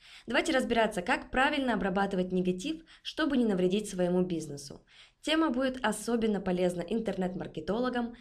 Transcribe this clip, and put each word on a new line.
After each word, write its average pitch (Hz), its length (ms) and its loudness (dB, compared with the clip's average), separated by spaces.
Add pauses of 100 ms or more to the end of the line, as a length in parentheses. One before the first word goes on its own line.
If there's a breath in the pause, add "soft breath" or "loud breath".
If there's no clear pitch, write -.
(260 loud breath)
Давайте 311 260 2
разбираться, 233 480 2
как 277 300 -2
правильно 269 420 2
обрабатывать 190 580 0
негатив, 185 520 -2 (200 loud breath)
чтобы 285 360 0
не 240 80 4
навредить 185 420 2
своему 180 340 2
бизнесу. 156 600 -6 (380 loud breath)
Тема 320 260 2
будет 254 340 0
особенно 214 600 0
полезна 180 400 0
интернет-маркетологам, 202 1400 -2